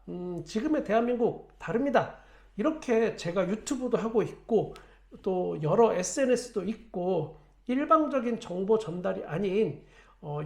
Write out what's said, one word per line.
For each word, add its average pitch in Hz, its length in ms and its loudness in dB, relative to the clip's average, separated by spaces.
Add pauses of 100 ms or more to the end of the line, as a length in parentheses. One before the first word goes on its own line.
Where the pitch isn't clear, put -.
음, 175 380 -8
지금의 220 380 -2
대한민국 233 760 0
다릅니다. 233 680 0 (340)
이렇게 233 580 0
제가 175 340 -2
유튜브도 240 480 -2
하고 220 240 2
있고 - 500 -2 (480)
또 180 420 -2
여러 202 300 6
에스엔에스도 254 720 0
있고 180 720 -4 (300)
일방적인 262 760 2
정보 190 380 2
전달이 185 480 -6
아닌, 185 580 0 (380)
어, 147 240 -6